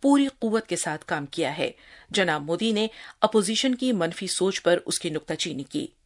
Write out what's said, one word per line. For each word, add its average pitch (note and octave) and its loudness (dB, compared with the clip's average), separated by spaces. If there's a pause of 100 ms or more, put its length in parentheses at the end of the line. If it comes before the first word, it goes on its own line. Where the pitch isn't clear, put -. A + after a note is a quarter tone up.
پوری C#4 6 (120)
قوت A3 0
کے F3 -2
ساتھ D#3 -4
کام D3 -2
کیا D3 -2
ہے۔ C#3 -2 (400)
جناب E3 0
مودی E3+ 0
نے G#3+ 0 (340)
اپوزیشن A3 2
کی B3+ 0
منفی E3+ -2
سوچ F#3 -2
پر F3 4
اس - -4
کی E3+ -4
نکتہ D#3 -6
چینی D#3 -6
کی۔ C#3+ -6 (180)